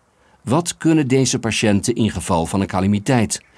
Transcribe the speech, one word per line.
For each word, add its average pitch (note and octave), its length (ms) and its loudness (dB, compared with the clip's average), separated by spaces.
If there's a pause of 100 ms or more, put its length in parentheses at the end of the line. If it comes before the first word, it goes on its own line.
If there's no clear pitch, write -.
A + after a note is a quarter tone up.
(420)
Wat - 340 -2
kunnen D#3 320 2
deze C3 300 2
patiënten G#2+ 560 0
in G#2+ 160 0
geval E2+ 360 -2
van F#2+ 140 -2
een G2 60 -2
calamiteit? G#2 760 0 (160)